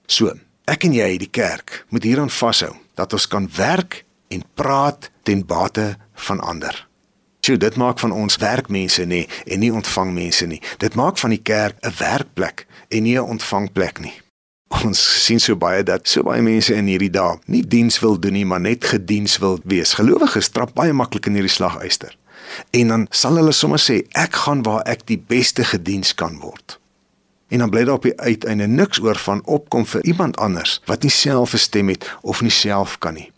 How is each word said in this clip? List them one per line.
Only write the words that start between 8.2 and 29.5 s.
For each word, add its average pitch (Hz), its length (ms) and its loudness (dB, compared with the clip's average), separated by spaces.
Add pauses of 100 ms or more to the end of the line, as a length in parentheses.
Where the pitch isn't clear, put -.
werkmense, 101 680 -2
nê, 87 240 -2 (160)
en - 140 -4
nie 113 140 2
ontvangmense 90 720 -2
nie. 80 160 -10 (160)
Dit 107 160 -2
maak 160 240 0
van 120 120 0
die 110 120 -2
kerk 107 380 -2
'n - 180 -8
werkplek 92 680 -4 (220)
en 110 140 0
nie 120 160 2
'n 113 100 -2
ontvangplek 98 720 -4
nie. 78 140 -12 (720)
Ons - 400 2
sien 113 160 2
so 110 160 2
baie 90 260 2
dat 92 260 -2
so - 140 2
baie 120 200 0
mense 113 320 2
in 104 120 0
hierdie 95 240 0
dae 87 360 0
nie - 220 0
diens 117 320 4
wil 107 180 4
doen 95 140 0
nie, 101 140 0
maar 90 140 0
net 113 240 0
gediens 101 540 0
wil 92 260 0
wees. 90 280 0
Gelowiges 131 560 2
trap 123 260 -4
baie 165 180 2
maklik 127 340 -2
in 107 60 2
hierdie 101 180 2
slaguister. - 640 -4 (540)
En 123 180 4
dan 113 220 2
sal 156 260 2
hulle 156 160 6
sommer 147 280 2
sê, - 320 2
"Ek - 240 -2
gaan 143 260 0
waar 110 200 0
ek - 240 -4
die 107 200 -2
beste 123 380 0
gediens 95 500 -2
kan 85 260 -6
word." - 400 -18 (680)
En 120 100 0
dan 117 120 2
bly 113 140 4
daar 135 100 4
op 127 80 0
die 120 180 0
uiteinde 110 460 0
niks 151 340 2
oor 107 160 2
van 101 280 -2
opkom 147 420 0